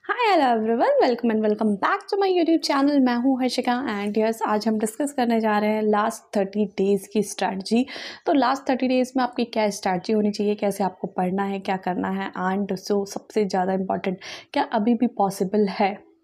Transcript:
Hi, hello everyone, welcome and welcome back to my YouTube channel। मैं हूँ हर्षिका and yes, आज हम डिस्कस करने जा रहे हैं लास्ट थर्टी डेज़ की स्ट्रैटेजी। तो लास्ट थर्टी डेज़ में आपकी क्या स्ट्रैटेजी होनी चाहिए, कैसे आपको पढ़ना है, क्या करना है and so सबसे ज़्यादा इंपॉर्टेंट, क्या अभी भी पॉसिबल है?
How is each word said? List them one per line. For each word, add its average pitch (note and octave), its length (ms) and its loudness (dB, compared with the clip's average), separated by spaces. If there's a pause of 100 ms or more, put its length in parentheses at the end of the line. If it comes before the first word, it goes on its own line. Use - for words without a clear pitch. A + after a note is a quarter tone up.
Hi, G#4 160 -4
hello E4+ 300 4
everyone, A#3 460 2
welcome A#3+ 300 2
and A3 120 2
welcome G#3+ 340 2
back F4+ 300 -2
to G#4 100 -2
my G4 120 2
YouTube E4 380 2
channel। C#4+ 340 2
मैं B3 160 4
हूँ B3+ 260 2
हर्षिका B3 320 0 (200)
and G#3 240 -2
yes, A3 280 0
आज G#3+ 220 0
हम A3 100 0
डिस्कस B3+ 340 -4
करने A#3 280 0
जा G#3+ 180 2
रहे G#3+ 120 2
हैं G#3+ 120 0
लास्ट G#3+ 540 0
थर्टी G3+ 280 0
डेज़ G3 480 0
की G#3+ 100 2
स्ट्रैटेजी। G3 640 0 (400)
तो - 60 2
लास्ट C4+ 360 2
थर्टी C4 200 0
डेज़ B3+ 280 2
में B3+ 80 2
आपकी A#3+ 200 -2
क्या A3 260 0
स्ट्रैटेजी F#3+ 420 -2
होनी G#3+ 180 2
चाहिए, G#3 240 0
कैसे G3+ 300 -2
आपको F#3 220 -4
पढ़ना F#3+ 380 -2
है, G3 140 -4
क्या F#3+ 180 -4
करना F#3 340 -4
है F#3+ 220 -4
and F#3+ 460 -2
so G3+ 280 -2
सबसे - 380 -4
ज़्यादा F#3+ 280 -2
इंपॉर्टेंट, F#3+ 460 -2 (340)
क्या C#4 100 -2
अभी A#3 320 0
भी A#3 120 0
पॉसिबल G3+ 600 0
है? G3 380 -2 (180)